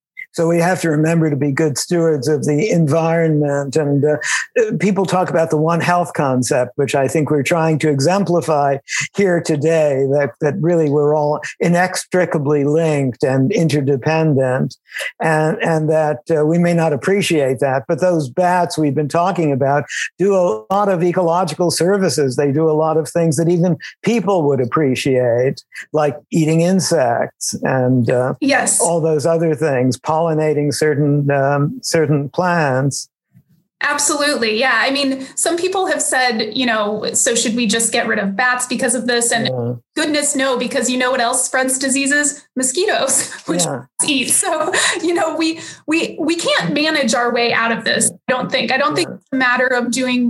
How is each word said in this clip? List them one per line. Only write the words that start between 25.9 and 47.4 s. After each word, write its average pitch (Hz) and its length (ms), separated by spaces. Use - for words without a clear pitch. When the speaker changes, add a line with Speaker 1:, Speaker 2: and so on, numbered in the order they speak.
Speaker 1:
like 147 240
eating 160 320
insects 139 880
and, 127 480
uh, 127 300
Speaker 2:
Yes. 269 400
Speaker 1:
all 170 220
those 156 240
other 165 280
things, 131 440
pollinating 156 760
certain, 147 580
um, 143 500
certain 147 460
plants. 147 800
Speaker 2:
Absolutely. 285 760
Yeah. 254 200
I 262 120
mean, 269 420
some 339 220
people 370 300
have 285 140
said, 247 560
you 262 80
know, 214 400
"So 240 200
should 226 220
we 240 100
just 226 260
get 240 140
rid 220 140
of 196 160
bats 247 280
because 247 300
of 247 140
this?" 240 240
And 226 160
Speaker 1:
Yeah. 123 260
Speaker 2:
goodness, 302 400
no, 262 200
because 247 320
you 254 80
know 254 140
what 262 100
else 247 240
spreads 262 360
diseases? 277 640
Mosquitoes, 269 840
<laughs> - 80
which 175 180
Speaker 1:
Yeah. 139 140
Speaker 2:
bats - 100
eat. 262 220
So, 370 420
you 349 100
know, 320 220
we, 320 240
we, 330 320
we 330 160
can't 523 360
manage 294 400
our 240 220
way 233 180